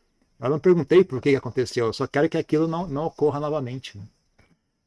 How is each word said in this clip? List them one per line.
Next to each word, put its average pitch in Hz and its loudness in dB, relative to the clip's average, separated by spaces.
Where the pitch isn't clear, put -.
Eu 123 -4
não 147 0
perguntei 180 6
por 127 -6
que - 0
que 135 4
aconteceu, 120 -2
eu 110 0
só 139 -4
quero 147 0
que 165 -2
aquilo 160 0
não, 165 -4
não 151 -6
ocorra 143 0
novamente, 139 -6
né? 98 -14